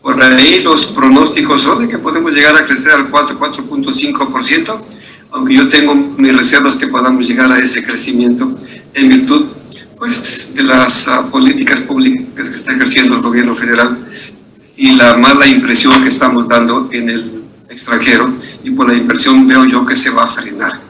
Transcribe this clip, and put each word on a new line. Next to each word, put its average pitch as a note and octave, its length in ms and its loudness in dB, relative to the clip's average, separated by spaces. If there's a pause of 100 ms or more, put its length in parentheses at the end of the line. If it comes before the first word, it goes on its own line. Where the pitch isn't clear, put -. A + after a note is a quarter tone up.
Por C4 200 0
ahí C3 400 4
los D#3+ 240 2
pronósticos C#3 760 2
son D3 200 0
de A#3 60 -2
que - 100 -6
podemos D#3+ 360 -4
llegar D3 220 4
a D3+ 80 2
crecer C3+ 280 0
al C#3 160 2
cuatro, D3 300 -2
cuatro - 260 -6
punto C#3 280 -6
cinco C#4+ 360 -4
por - 160 -6
ciento, - 420 -4 (440)
aunque C3 240 -2
yo C3+ 140 4
tengo D3 260 2
mis C3+ 420 2
reservas C3+ 400 0
que C3 100 -4
podamos B2+ 400 0
llegar C3 240 0
a B2+ 80 2
ese B2+ 240 -2
crecimiento B2 760 -2 (360)
en C3+ 160 2
virtud, - 380 2 (520)
pues, - 560 -6
de C4+ 80 -2
las, C3 460 0
ah, B2+ 220 -2
políticas - 500 0
públicas - 680 -2
que - 80 -12
está - 160 -10
ejerciendo C3 440 0
el - 60 -4
gobierno A#2 320 0
federal A#2+ 440 -2 (760)
y C3+ 200 4
la A#2+ 200 4
mala C#3 300 4
impresión C3 560 2
que C3 60 2
estamos B2 400 0
dando A#2+ 420 0
en A#2 180 -6
el A2+ 340 -8 (280)
extranjero, A#2 580 -2 (360)
y C3 60 -6
por - 180 0
la A#2+ 60 2
inversión C3 520 4
veo C3 180 4
yo B2 220 2
que B2+ 100 -2
se C3 140 -2
va A#2+ 140 0
a - 20 -2
frenar. - 640 -10